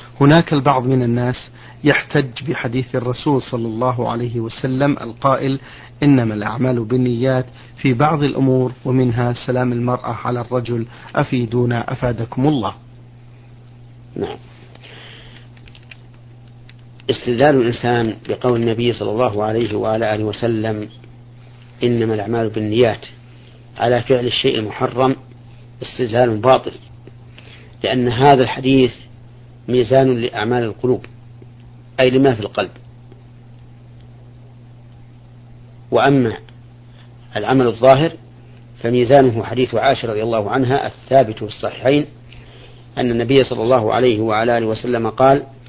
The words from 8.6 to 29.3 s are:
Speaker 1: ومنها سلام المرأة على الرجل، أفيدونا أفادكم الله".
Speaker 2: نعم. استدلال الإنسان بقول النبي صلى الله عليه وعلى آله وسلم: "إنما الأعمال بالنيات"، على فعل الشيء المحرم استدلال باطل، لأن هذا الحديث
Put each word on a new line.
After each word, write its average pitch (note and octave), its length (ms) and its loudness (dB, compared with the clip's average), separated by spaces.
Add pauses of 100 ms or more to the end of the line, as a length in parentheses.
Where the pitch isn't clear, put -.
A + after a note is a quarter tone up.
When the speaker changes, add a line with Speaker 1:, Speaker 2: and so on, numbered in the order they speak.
Speaker 1:
ومنها B2 500 0 (120)
سلام B2+ 260 -2
المرأة A#2+ 520 -4
على B2 160 -4
الرجل، A#2+ 460 -4 (300)
أفيدونا A#2+ 760 -4
أفادكم B2 560 -6
الله". A#2+ 260 -4 (1400)
Speaker 2:
نعم. - 200 -8 (2750)
استدلال B2+ 460 2
الإنسان A#2+ 600 0 (120)
بقول A#2 320 -2
النبي A#2 320 0
صلى G#2 180 -4
الله G#2+ 340 -2
عليه A2 300 -2
وعلى G#2+ 400 -2
آله G#2+ 100 -4
وسلم: G#2+ 640 -4 (920)
"إنما A#2 320 0
الأعمال A2 340 -2
بالنيات"، G#2+ 580 0 (720)
على A#2+ 240 0
فعل B2 240 0
الشيء B2+ 320 0
المحرم B2+ 580 -2 (640)
استدلال A#2 560 0
باطل، B2 340 2 (1080)
لأن B2 260 0
هذا C3 340 6
الحديث C3 500 2 (760)